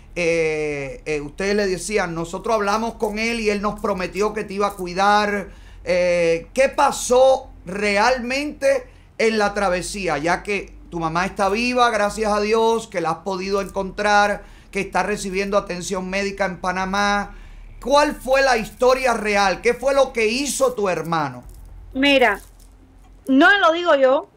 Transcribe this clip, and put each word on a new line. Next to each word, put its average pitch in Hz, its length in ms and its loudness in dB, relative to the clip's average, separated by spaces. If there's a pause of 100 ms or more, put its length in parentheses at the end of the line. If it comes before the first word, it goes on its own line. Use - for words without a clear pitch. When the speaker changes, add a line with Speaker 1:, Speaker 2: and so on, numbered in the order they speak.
(160)
Speaker 1:
eh, 156 880 -2
eh, 151 160 -4
ustedes 190 340 -4
le 208 120 0
decían, 185 480 -4
"Nosotros 185 400 -4
hablamos 214 400 -2
con 208 240 -4
él 233 200 -4
y 214 100 -2
él 202 120 -2
nos 208 180 -4
prometió 185 540 -2
que 160 100 -6
te 185 120 -10
iba 202 120 0
a 196 60 -4
cuidar". 196 760 0 (360)
Eh, 175 680 2
¿qué 269 160 2
pasó 262 800 4 (160)
realmente 247 1200 0 (300)
en 220 180 2
la 202 160 0
travesía? 180 640 -2
Ya 170 240 0
que 196 340 -6 (140)
tu 175 100 -8
mamá 165 260 -2
está 196 240 -2
viva, 240 420 2
gracias 208 400 -2
a 208 100 0
Dios, 226 460 0
que 180 120 -6
la 160 120 -2
has 165 60 -6
podido 196 440 -4
encontrar, 202 840 0 (280)
que 196 100 -4
está 185 220 -2
recibiendo 196 540 -2
atención 185 520 -4
médica 196 360 -2
en 180 120 -6
Panamá. 196 800 -2 (480)
¿Cuál 285 320 4
fue 269 260 2
la 262 160 4
historia 247 560 2
real? 202 480 0
¿Qué 233 120 2
fue 269 200 -2
lo 269 200 4
que 220 140 0
hizo 254 460 0
tu 202 160 -2
hermano? 156 540 -4 (500)
Speaker 2:
Mira, 262 480 2 (840)
no 320 320 6
lo 339 120 6
digo 339 240 2
yo 269 420 4